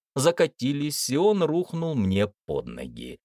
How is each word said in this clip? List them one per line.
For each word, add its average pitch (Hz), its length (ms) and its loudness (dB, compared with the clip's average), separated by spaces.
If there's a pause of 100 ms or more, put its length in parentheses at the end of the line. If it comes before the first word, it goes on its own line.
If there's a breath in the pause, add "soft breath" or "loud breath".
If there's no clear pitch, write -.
(160)
закатились, 143 920 0
и 135 80 0
он 196 260 4
рухнул 165 500 -2
мне 98 380 2 (140)
под 67 220 -4
ноги. 60 580 -12